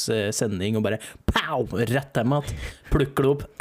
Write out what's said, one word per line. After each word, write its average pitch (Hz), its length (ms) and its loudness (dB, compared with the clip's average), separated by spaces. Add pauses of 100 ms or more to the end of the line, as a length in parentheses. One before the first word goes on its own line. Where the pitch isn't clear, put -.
(120)
eh, 110 240 2
sending 101 400 0
og 107 80 2
bare 107 160 0 (320)
pow, 156 400 0
rett 120 480 0
hjem 123 160 2
at. 147 160 -2 (400)
Plukker 139 320 2
det 135 80 6
opp. 143 160 -2 (140)